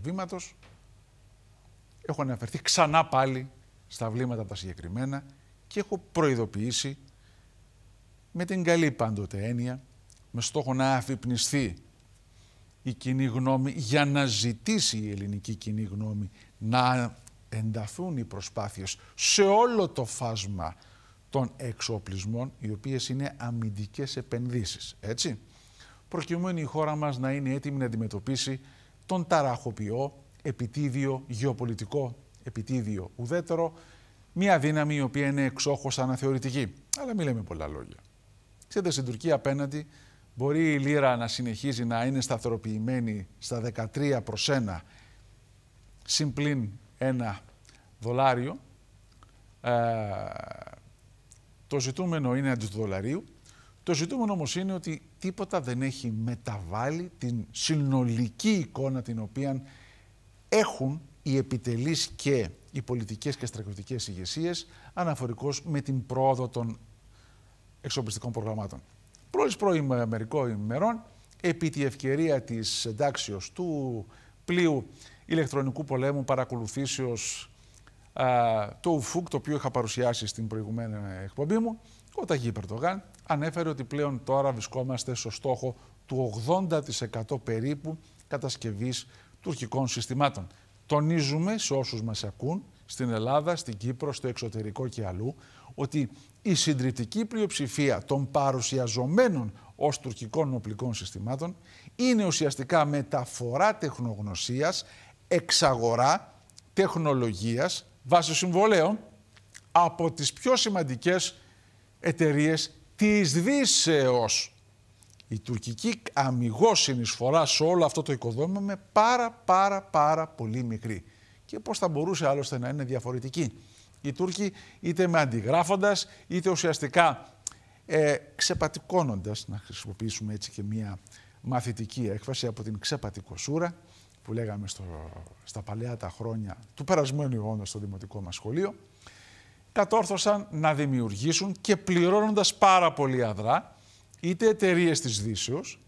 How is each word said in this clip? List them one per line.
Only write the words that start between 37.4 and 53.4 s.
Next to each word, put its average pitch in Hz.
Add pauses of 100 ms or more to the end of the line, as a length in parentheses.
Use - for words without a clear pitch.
πολλά 82
λόγια. 58 (720)
Ξέρετε, 180
στην 135
Τουρκία 123
απέναντι 143 (480)
μπορεί 151
η 143
λίρα 139
να 117
συνεχίζει 120
να 117
είναι 135
σταθεροποιημένη 113 (120)
στα 120
δεκατρία 117
προς 110
ένα, 104 (1200)
συμπλην 143 (280)
ένα 123 (600)
δολάριο. 127 (1000)
Ε, 120 (2000)
το 143
ζητούμενο 135
είναι 135
αντί 110
του 101
δολαρίου. 107 (600)